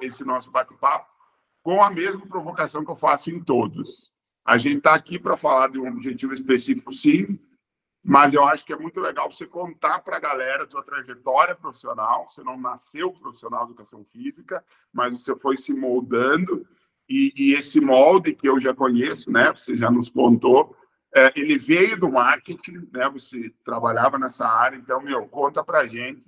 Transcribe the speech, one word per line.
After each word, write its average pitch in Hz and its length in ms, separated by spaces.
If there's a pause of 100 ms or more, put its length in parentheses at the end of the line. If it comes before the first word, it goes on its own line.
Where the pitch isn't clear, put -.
esse 131 240
nosso 127 260
bate-papo 139 560 (560)
com 190 200
a 202 80
mesma 190 360
provocação 160 560
que 156 80
eu 160 60
faço 147 340
em 170 140
todos. - 640 (320)
A 113 140
gente 143 240
tá 156 140
aqui 170 240
pra 160 180
falar 135 320
de 135 100
um 127 80
objetivo 123 460
específico, 131 640
sim, 180 440 (640)
mas 139 300
eu 143 100
acho 147 220
que - 80
é 147 40
muito 165 220
legal 147 320
você - 160
contar 170 520
pra 170 200
galera 139 460
a - 20
tua 139 160
trajetória 131 720
profissional. 120 720
Você - 160
não 131 160
nasceu 131 540
profissional 120 540
de 120 60
educação 110 300
física, 139 640 (260)
mas 123 220
você 123 240
foi 131 220
se - 160
moldando, 127 920 (400)
e, 135 300
e 139 160
esse 147 300
molde 147 500
que - 160
eu 135 100
já 127 140
conheço, 127 580
né, 131 240
você - 220
já 117 140
nos 120 180
contou, 127 640 (400)
é, 135 220
ele 147 220
veio 175 420
do 170 100
marketing, 156 800
né, 127 200
você 123 420 (100)
trabalhava 117 560
nessa 123 280
área, 120 300
então, 127 260
meu, 131 260
conta 147 340
pra 156 240
gente 123 420